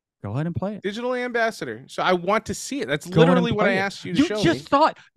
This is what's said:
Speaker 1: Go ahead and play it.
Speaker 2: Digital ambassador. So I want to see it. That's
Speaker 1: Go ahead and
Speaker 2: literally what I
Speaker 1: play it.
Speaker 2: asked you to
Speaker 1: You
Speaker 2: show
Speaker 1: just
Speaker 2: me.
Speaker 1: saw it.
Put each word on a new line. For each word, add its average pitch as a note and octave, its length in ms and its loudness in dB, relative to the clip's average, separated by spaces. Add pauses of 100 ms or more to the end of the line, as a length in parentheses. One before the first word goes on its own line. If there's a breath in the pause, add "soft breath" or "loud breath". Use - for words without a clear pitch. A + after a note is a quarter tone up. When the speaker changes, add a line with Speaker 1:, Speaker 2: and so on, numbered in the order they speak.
(220)
Speaker 1:
Go G#2 120 -8
ahead D3 120 -4
and E3+ 100 -6
play G3+ 200 -6
it. - 80 -12
Speaker 2:
Digital A#3+ 320 -6
ambassador. A3+ 720 -6
So - 160 -6
I F3+ 100 2
want F#3 340 0
to G3+ 60 -6
see - 280 -8
it. A2+ 80 -6
That's D3+ 180 -4
Speaker 1:
Go F3 140 4
ahead E3 80 8
and F3+ 140 4
Speaker 2:
literally - 100 0
what G#3 100 0
I G3+ 60 4
Speaker 1:
play F#3+ 80 2
it. - 20 0
Speaker 2:
asked G3 260 -6
you F3+ 80 -6
to G3 60 2
Speaker 1:
You D4+ 80 4
Speaker 2:
show G4+ 160 -2
Speaker 1:
just D#4 220 2
Speaker 2:
me. - 40 -20
Speaker 1:
saw C#4+ 180 4
it. - 100 -6 (200 soft breath)